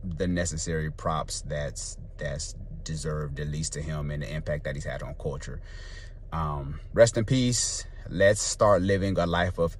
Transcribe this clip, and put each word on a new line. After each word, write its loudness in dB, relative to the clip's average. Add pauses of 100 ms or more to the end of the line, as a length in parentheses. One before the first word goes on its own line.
the -2
necessary 0
props -2
that's, -6 (180)
that's -6 (300)
deserved, -4
at -4
least -4
to -6
him, -4
and -4
the -6
impact -4
that -4
he's -6
had -4
on -8
culture. -6 (720)
Um, -4 (140)
rest 8
in 2
peace. 2 (240)
Let's 6
start 6
living 2
a 4
life 2
of 2